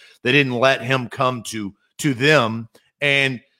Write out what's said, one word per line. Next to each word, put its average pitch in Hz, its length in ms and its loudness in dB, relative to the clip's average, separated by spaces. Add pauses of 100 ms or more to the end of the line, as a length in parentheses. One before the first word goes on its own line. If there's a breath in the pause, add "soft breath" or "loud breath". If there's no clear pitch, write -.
(240 soft breath)
They 123 80 0
didn't 131 280 2
let 131 220 2
him 123 280 -2
come 127 340 -2
to, 104 300 -10 (260)
to 147 140 -2
them, 117 560 2 (300 soft breath)
and 139 400 0 (200)